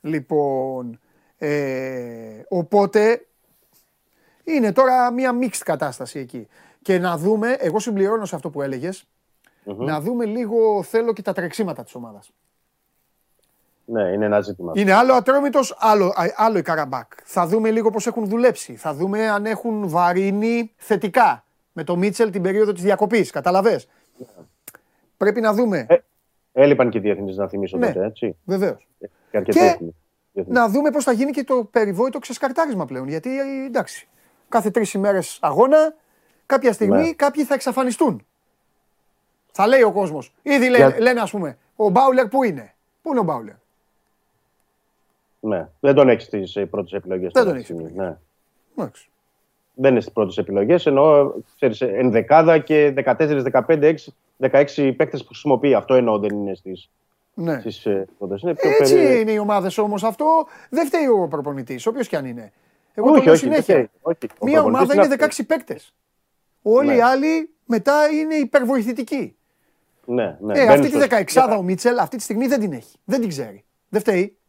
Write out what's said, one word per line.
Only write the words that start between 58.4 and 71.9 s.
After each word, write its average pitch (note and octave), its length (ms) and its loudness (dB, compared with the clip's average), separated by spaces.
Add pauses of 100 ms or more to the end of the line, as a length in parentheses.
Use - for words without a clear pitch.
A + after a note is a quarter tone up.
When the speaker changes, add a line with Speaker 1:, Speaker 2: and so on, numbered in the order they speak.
Speaker 2:
Είναι E3+ 140 -4
πιο - 140 0
Speaker 1:
Έτσι G#4+ 260 4
Speaker 2:
περι-, C4+ 260 4
Speaker 1:
είναι A3 100 0
οι G#3+ 60 0
ομάδες G3+ 400 -2
όμως, G#3 260 -2
αυτό A3+ 220 -4 (440)
δεν D#4 160 0
φταίει D4+ 220 0
ο G3 200 2
προπονητής, C3+ 600 -8
όποιος A#3+ 200 -4
κι - 80 -8
αν C#3+ 100 -4
είναι. A#2 260 -12 (420)
Εγώ A3 140 0
το D4+ 60 8
Speaker 2:
Όχι, C4+ 120 8
Speaker 1:
λέω D#3+ 80 10
Speaker 2:
όχι, G#3 140 4
δεν D4+ 160 2
Speaker 1:
συνέχεια. F#3+ 120 2
Speaker 2:
φταίει, B2 140 2 (120)
όχι. E3+ 160 -4 (220)
Ο - 60 -4
Speaker 1:
Μία C#4 80 2
Speaker 2:
προπονητής D#4 80 6
Speaker 1:
ομάδα C4 220 2
Speaker 2:
είναι C#4 100 2
Speaker 1:
είναι D4+ 80 4
Speaker 2:
αυτός. D4 80 6
Speaker 1:
δεκαέξι C#4 360 0
παίκτες. - 480 -6 (680)
Όλοι B3 260 4
Speaker 2:
Ναι. C#4 80 2
Speaker 1:
οι A#3+ 60 6
άλλοι D4+ 520 2 (120)
μετά A#3+ 280 0 (160)
είναι D#4 260 -2
υπερβοηθητικοί. B3 1000 -2 (720)
Speaker 2:
Ναι, A2 340 -4
ναι. G#2 140 -4
Speaker 1:
Ε, - 20 0
Speaker 2:
Μπαίνουν B3+ 140 4
Speaker 1:
αυτή - 120 8
τη - 80 2
Speaker 2:
στο C#4+ 100 0
Speaker 1:
δεκαεξάδα B3+ 460 2
Speaker 2:
σύστημα. G#3+ 180 0
Speaker 1:
ο F3+ 40 -4
Μίτσελ A3+ 320 0